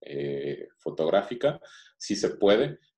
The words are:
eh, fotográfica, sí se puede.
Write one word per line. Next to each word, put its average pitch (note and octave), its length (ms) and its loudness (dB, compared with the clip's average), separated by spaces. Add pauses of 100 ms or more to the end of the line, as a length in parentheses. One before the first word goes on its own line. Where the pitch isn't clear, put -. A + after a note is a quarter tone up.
eh, C#2+ 640 -6 (100)
fotográfica, G2+ 840 0 (340)
sí - 200 -4
se F#2+ 160 0
puede. A2 480 4 (180)